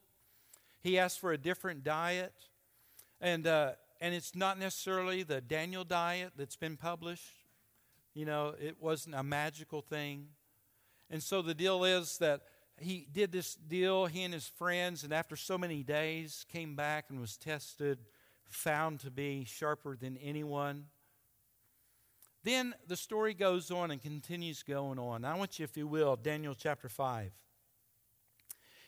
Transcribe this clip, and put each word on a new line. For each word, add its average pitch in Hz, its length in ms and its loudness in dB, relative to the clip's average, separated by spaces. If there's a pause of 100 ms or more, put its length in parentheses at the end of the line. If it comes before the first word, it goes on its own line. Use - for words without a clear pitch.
(800)
He 185 180 4
asked 180 220 4
for 185 100 2
a 151 80 4
different 160 460 -2
diet. 175 640 0 (720)
And, 170 260 2
uh, 151 300 6 (260)
and 175 120 2
it's 170 200 -4
not 190 240 2
necessarily 185 640 0
the 143 180 0
Daniel 165 420 -2
diet 175 500 0
that's 139 220 -8
been 160 220 -6
published. 170 580 -6 (760)
You 151 100 -6
know, 151 340 0
it - 220 -6
wasn't 160 340 -2
a 135 80 0
magical 147 600 -2
thing. 147 520 -6 (760)
And 156 120 -4
so 190 200 2
the 165 100 2
deal 180 320 4
is 180 320 4
that 147 320 4 (300)
he 175 340 -4
did 196 180 4
this 175 240 -2
deal, 185 520 4
he 170 160 -2
and 180 100 -2
his 160 160 -6
friends, 175 560 0
and 147 80 -6
after 160 240 0
so 185 220 -2
many 170 240 -2
days 156 640 -2
came 160 260 -8
back 147 360 0
and 135 100 -6
was 113 160 -6
tested, 143 720 -2 (380)
found 156 540 0
to 135 100 -10
be 139 340 -2
sharper 147 540 -4
than 131 180 -8
anyone. 143 720 -4 (1500)
Then 247 320 2 (120)
the 175 100 -4
story 214 380 0
goes 180 360 2
on 175 200 0
and 139 100 -4
continues 151 640 -6
going 139 360 -2
on. 120 280 -4
I 151 80 0
want 190 240 -2
you, 160 60 -4
if - 120 -6
you 151 100 -2
will, 147 300 6
Daniel 151 380 -2
chapter 143 340 -4
five. 117 460 -2 (1500)